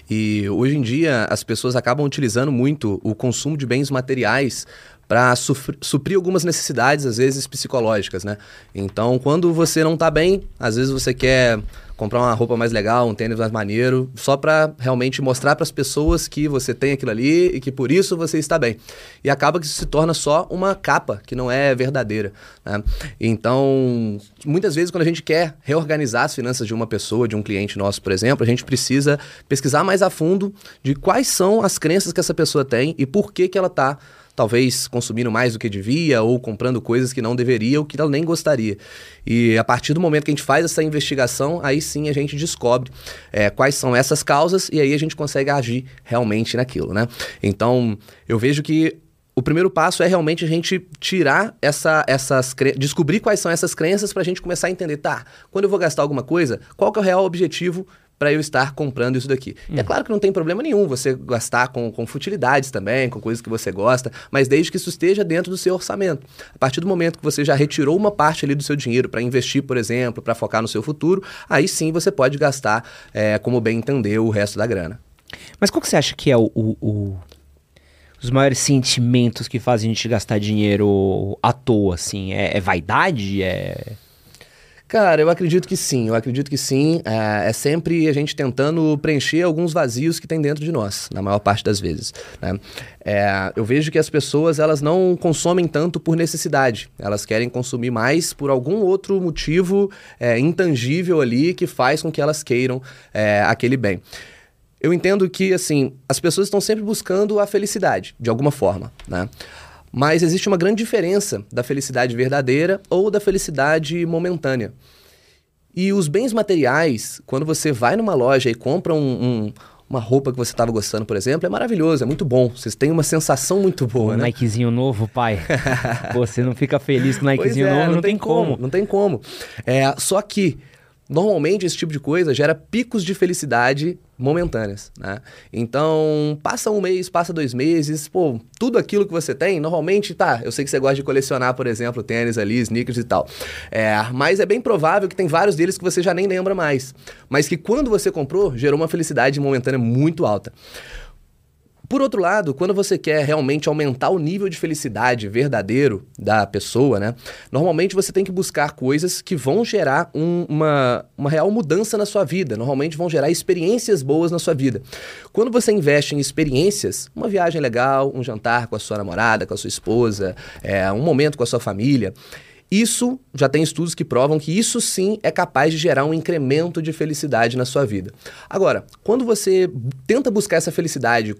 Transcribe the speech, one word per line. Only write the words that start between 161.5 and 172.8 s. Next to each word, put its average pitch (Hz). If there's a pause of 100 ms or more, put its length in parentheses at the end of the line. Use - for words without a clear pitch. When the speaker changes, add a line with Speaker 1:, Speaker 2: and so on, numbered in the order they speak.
Speaker 1:
mudança 208
na 208
sua 202
vida, 156
normalmente 139
vão 175
gerar 156
experiências 180
boas 156
na 170
sua 165
vida. 127 (520)
Quando 233
você 226
investe 147
em 143
experiências, 143
uma 240
viagem 170
legal, 135
um 127
jantar 117
com 107
a -
sua 107
namorada, 104
com 92
a -
sua -
esposa, 104 (260)
é, 98
um 107
momento 151
com 123
a 120
sua 120
família, 110 (560)
isso, 233 (160)